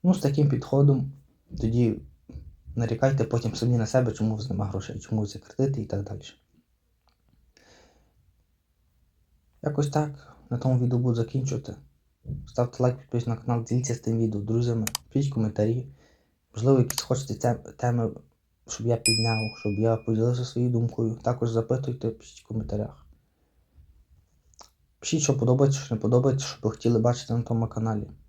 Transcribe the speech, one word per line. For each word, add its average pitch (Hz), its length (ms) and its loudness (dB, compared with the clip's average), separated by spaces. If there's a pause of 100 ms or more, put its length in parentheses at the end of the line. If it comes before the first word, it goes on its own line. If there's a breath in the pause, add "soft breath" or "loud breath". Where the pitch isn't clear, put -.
Ну, 180 100 6
з - 60 2
таким 143 300 4
підходом 139 600 4 (460)
тоді 113 440 2 (720)
нарікайте 117 480 2
потім 117 320 0
самі 117 220 2
на 110 80 2
себе, 123 260 2
чому - 220 0
у 110 40 -4
вас 123 120 -8
нема 98 160 -2
грошей, 98 340 -8
чому 107 220 -4
ви 104 60 -2
закритите 135 540 -4
і 104 40 -6
так 101 180 -4
далі. 98 180 -10 (3500 soft breath)
Якось 143 280 0
так, - 480 -4 (120)
на 123 80 -2
тому 127 220 2
відео 123 200 2
буду 123 160 2
закінчувати. 127 600 -4 (720)
Ставте 123 360 -2
лайк, 127 140 2
підписуйтесь 120 300 -4
на 113 100 -2
канал, 117 280 -2
діліться 123 300 -2
з - 40 -12
тим 113 180 -2
відео 107 240 0
з - 20 -6
друзями, 117 420 0 (280)
пишіть 139 200 0
коментарі. 113 540 0 (680 soft breath)
Можливо, 131 240 4
якісь - 220 2
хочете 131 340 -4
те-, 120 200 0
теми... 120 560 -2 (560)
Щоб 113 200 -6
я 117 100 2
підняв, 110 600 0
щоб 104 140 -2
я 110 240 2
поділився 117 480 0
своєю 123 260 -2
думкою. 117 440 0
Також 120 340 -2
запитуйте, 120 600 -2
пишіть - 360 -16
в - 20 -20
коментарях. 107 580 -6 (1900)
Пишіть, 156 220 -2
що 135 160 2
подобається, 131 420 4
що - 160 -4
не 107 60 -4
подобається, 127 440 2
що - 160 -10
ви 110 80 0
хотіли 117 300 2
бачити 120 340 0
на 117 80 0
тому 113 260 -2
каналі. 110 420 -4 (200)